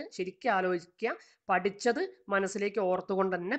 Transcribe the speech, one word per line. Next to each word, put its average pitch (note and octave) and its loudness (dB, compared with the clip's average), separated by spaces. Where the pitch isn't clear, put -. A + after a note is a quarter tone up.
ശരിക്കും F#3+ -2
ആലോചിക്കുക, F#3 -2
പഠിച്ചത് G3+ 2
മനസ്സിലേക്ക് G3 0
ഓർത്തുകൊണ്ട് F#3 0
തന്നെ F#3 -4